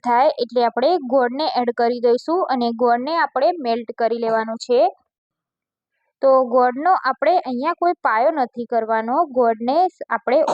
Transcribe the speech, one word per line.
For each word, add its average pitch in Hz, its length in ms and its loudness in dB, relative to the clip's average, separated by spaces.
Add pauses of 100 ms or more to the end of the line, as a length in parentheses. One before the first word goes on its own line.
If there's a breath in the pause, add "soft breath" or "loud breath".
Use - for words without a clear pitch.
થાય 247 260 2 (120)
એટલે 240 260 -2
આપણે 247 200 0 (220)
ગોળને 254 340 0 (140)
એડ 240 100 -2 (120)
કરી 240 240 0
દઈશું 254 360 0 (140)
અને 240 140 0 (120)
ગોળને 247 360 0
આપણે 294 340 0 (160)
મેલ્ટ 226 340 -4
કરી 233 240 -2
લેવાનો 226 400 -2
છે. 247 160 2 (1400)
તો 269 100 6 (220)
ગોળનો 262 420 2 (140)
આપણે 302 260 0 (140)
અહીંયા 277 340 -4
કોઈ 349 120 0 (120)
પાયો 247 320 2
નથી 233 320 -6
કરવાનો, 226 480 0 (180)
ગોળને 233 400 0 (380)
આપણે 262 240 0 (140)